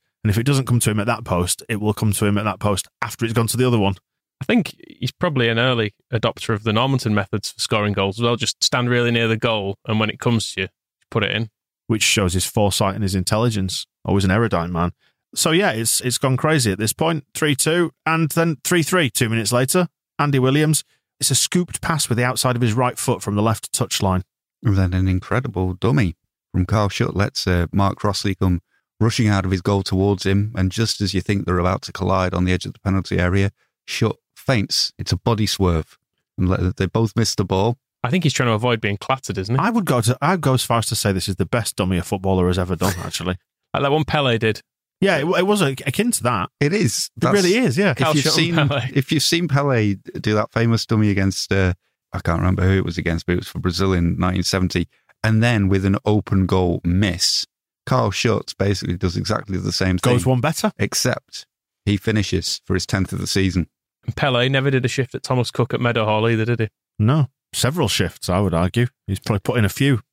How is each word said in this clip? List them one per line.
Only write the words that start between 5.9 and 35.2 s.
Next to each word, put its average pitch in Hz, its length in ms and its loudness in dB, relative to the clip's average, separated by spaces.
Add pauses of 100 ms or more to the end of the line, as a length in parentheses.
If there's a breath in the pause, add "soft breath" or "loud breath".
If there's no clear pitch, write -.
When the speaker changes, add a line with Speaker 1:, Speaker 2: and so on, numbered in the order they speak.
Speaker 2:
adopter 113 420 -2
of 104 100 -4
the 113 80 0
Normanton 123 420 0
methods 101 380 -4
for - 80 -10
scoring 104 320 0
goals 98 260 -2
as 120 60 -6
well. 117 120 2
Just - 280 -6
stand 123 260 0
really 120 200 2
near 117 180 2
the 110 80 0
goal, 107 500 -2
and 107 140 0
when 107 100 0
it - 80 -10
comes 117 360 0
to 95 80 -2
you, 95 60 -4 (420)
put 110 120 -2
it 98 80 0
in. 110 200 -4 (380)
Speaker 1:
Which 110 160 0
shows 92 300 0
his 92 120 -2
foresight 101 480 0
and 107 80 -6
his 98 140 0
intelligence. 107 680 -2 (200)
Always 95 200 0
an 92 60 2
erudite 95 400 0
man. 87 220 -2 (420)
So, - 160 -2
yeah, 175 220 2
it's, 113 300 -2
it's 123 160 -2
gone 131 180 0
crazy 143 340 2
at 95 80 -2
this 113 140 -2
point. 160 320 -2 (100)
Three 147 220 0
two, 165 340 0 (160)
and 160 240 2
then 165 340 0
three 175 200 2
three, 165 260 0
two - 180 0
minutes 113 240 -2
later. 131 360 2 (300)
Andy 147 200 2
Williams, 147 460 2 (340)
it's - 140 -2
a - 20 2
scooped - 460 -2
pass 156 280 -2
with 117 80 0
the 120 80 2
outside 127 300 0
of 120 80 -2
his 110 120 2
right 123 220 -2
foot - 260 -4
from 104 120 -4
the 104 80 2
left 110 300 -2
touchline. 92 500 0 (400)
Speaker 3:
And 101 140 2
then 92 180 2
an 92 140 2
incredible 92 680 -2
dummy 101 420 0 (360)
from 92 120 2
Carl 101 260 0
Shutt - 260 -2
lets, - 300 -2
uh, 87 260 2
Mark 98 240 0
Crossley 101 400 -2
come 92 240 2 (400)
rushing 113 280 2
out 98 160 2
of 92 60 -2
his 95 120 0
goal 101 200 2
towards 95 420 0
him, 101 320 0
and 92 140 0
just - 300 -2
as 95 120 -2
you 98 80 -2
think 98 240 -2
they're 90 140 0
about 92 240 0
to - 100 -12
collide 92 420 0
on 90 100 0
the 92 80 2
edge 90 140 -2
of - 60 -8
the - 80 -20
penalty 95 380 -2
area, 95 320 2 (360)
Shutt - 300 -2 (200)
feints. - 600 -2
It's - 160 -8
a 98 40 0
body 107 300 0